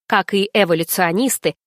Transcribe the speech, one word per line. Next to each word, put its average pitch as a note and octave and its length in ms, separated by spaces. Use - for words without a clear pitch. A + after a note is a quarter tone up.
Как G3+ 260
и G3+ 180
эволюционисты, F3 1000